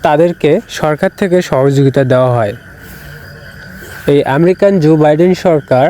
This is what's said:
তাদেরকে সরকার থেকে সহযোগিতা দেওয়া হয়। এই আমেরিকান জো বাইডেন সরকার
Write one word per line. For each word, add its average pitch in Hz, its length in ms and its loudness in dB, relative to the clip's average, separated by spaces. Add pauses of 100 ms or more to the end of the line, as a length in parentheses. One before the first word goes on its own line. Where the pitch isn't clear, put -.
তাদেরকে 160 500 0 (180)
সরকার 160 480 -4
থেকে 180 240 -2
সহযোগিতা 139 640 0
দেওয়া 127 280 2
হয়। 113 220 -2 (1500)
এই 143 200 2
আমেরিকান 180 520 2
জো 151 160 2
বাইডেন 156 400 2
সরকার 143 540 0